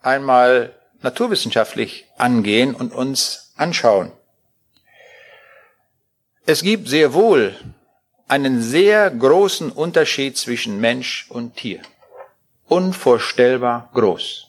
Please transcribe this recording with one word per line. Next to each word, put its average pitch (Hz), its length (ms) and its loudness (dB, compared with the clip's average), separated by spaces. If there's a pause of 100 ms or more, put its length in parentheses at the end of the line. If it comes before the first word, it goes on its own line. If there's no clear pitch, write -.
einmal 127 720 2 (280)
naturwissenschaftlich 123 1040 -4 (100)
angehen 120 580 0
und 127 200 -10
uns - 640 -6
anschauen. 117 560 0 (2250)
Es 156 160 0
gibt 202 260 -2
sehr 143 240 4
wohl 143 420 4 (720)
einen 135 360 0
sehr 196 480 2
großen 147 600 2
Unterschied 147 680 -2
zwischen 117 440 -6
Mensch 120 480 -4
und 120 280 -12
Tier. 101 240 -12 (840)
Unvorstellbar 123 1300 0
groß. 101 540 -2